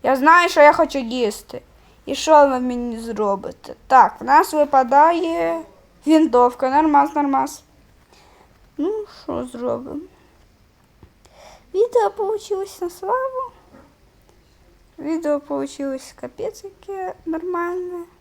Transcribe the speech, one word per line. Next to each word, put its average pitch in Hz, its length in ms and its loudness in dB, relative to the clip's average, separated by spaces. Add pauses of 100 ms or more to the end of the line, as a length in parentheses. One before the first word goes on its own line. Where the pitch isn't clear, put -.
Я 262 140 0
знаю, 330 320 4
що - 120 0
я 294 120 10
хочу 311 260 0
їсти. 240 640 -6 (480)
І 277 40 -4
що 294 340 6
ви 254 120 -2
мені 240 380 -6
зробите? 214 760 -6 (120)
Так, 233 340 4
в - 40 -12
нас 285 280 2
випадає 320 1080 2 (440)
вінтовка. 262 640 2
Нормас, 294 440 2
нормас. 277 480 -4 (1120)
Ну, 415 280 -6 (180)
що - 240 -8
зробимо? 247 540 -8 (1700)
Відео 440 360 0
получилось 403 680 -6
на 349 100 -6
славу. 508 600 -6 (1500)
Відео 302 420 -4
получилось 277 800 -10
капець - 440 -12
яке 392 500 -12 (120)
нормальне. 349 800 -8 (160)